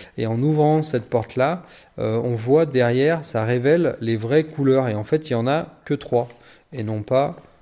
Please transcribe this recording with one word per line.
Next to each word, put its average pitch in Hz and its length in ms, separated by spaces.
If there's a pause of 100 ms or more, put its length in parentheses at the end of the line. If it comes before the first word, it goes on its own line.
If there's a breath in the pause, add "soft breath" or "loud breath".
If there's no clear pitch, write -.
(180 loud breath)
Et 113 100
en 113 160
ouvrant 151 380
cette 123 280
porte-là, 131 540 (340 loud breath)
euh, 113 240
on 123 140
voit 131 300
derrière, 135 580
ça 110 220
révèle 135 560
les 113 160
vraies 131 260
couleurs. 131 460
Et 107 60
en 107 100
fait, 156 240
il 131 40
y - 20
en 117 120
a 156 380
que 147 80
trois, 123 340 (460 loud breath)
et 123 100
non 107 200
pas 143 340 (240)